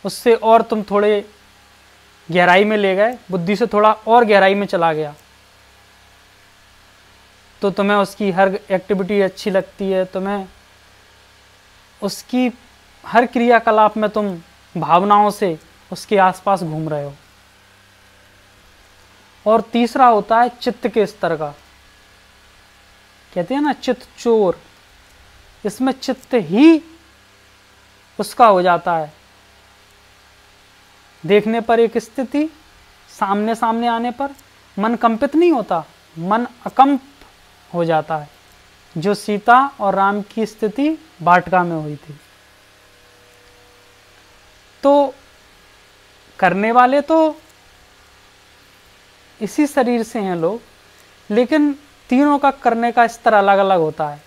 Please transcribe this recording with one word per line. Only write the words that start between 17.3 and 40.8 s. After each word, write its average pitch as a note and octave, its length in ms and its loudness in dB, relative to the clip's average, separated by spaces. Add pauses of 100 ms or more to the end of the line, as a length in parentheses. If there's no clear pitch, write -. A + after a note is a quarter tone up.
और A3 140 4
तीसरा A#3+ 460 0
होता A3+ 340 2
है B3 80 2
चित्त A#3 400 -6
के G3 180 0
स्तर E3 300 -6
का, D3 180 -10 (1800)
कहते F3+ 200 -4
हैं C#4+ 60 -2
ना D4 120 -2
चित्त - 360 -6 (100)
चोर, A3 420 0 (1040)
इसमें B3+ 280 -4
चित्त - 420 -8
ही B3+ 480 4 (1400)
उसका A3+ 280 2
हो F#3+ 160 4
जाता F3 340 0
है। D#3 160 -8 (2250)
देखने G#3 340 2
पर A#3 200 0
एक A3+ 180 0
स्थिति, C#4+ 520 -4 (720)
सामने G#3 340 -2
सामने A3+ 320 -2
आने A#3 240 -2
पर C#4 200 -8 (480)
मन A3+ 160 -2
कंपित A#3 420 -2
नहीं E4+ 160 4
होता, F#3+ 320 -4 (340)
मन G#3+ 280 -2 (200)
अकंप C4+ 360 2 (720)
हो E3+ 100 -2
जाता D#3 320 -2
है, D3+ 140 -12 (640)
जो F#3+ 180 -2
सीता A#3 560 2 (100)
और G3 140 -2
राम G3 280 0
की A3 240 -6
स्थिति C#4 520 -4 (240)